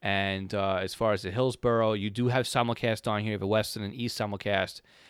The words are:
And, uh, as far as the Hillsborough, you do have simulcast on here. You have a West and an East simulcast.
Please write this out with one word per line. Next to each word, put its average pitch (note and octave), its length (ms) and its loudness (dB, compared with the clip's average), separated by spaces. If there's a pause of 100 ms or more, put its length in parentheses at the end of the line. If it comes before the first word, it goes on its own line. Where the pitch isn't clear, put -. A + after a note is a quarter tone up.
And, G2 540 0
uh, G2 220 2
as F#2 160 -2
far A2+ 180 2
as G2 120 0
the F#2 80 -4
Hillsborough, A#2 640 2
you G#2+ 160 -2
do A#2+ 200 0
have B2 160 2
simulcast A#2 640 0
on G#2 100 0
here. G#2+ 100 -2
You G#2+ 40 0
have G2 60 -6
a G2 60 -2
West G#2+ 280 2
and G#2+ 80 -6
an G2+ 100 -6
East A#2 240 -4
simulcast. G2+ 600 -2 (300)